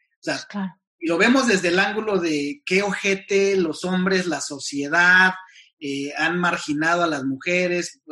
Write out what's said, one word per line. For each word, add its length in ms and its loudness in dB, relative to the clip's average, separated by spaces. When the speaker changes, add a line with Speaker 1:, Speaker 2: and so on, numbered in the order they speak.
Speaker 1:
O 80 -20
sea, 140 -4
Speaker 2:
Pues 100 -10
claro. 260 -6
Speaker 1:
y 100 -6
lo 100 0
vemos 280 4
desde 220 2
el 100 2
ángulo 420 0
de 440 -4
qué 180 0
ojete 760 0
los 260 -2
hombres, 420 0
la 140 -4
sociedad, 920 2
eh, 380 -8
han 220 -2
marginado 640 0
a 40 2
las 180 -2
mujeres, 760 -2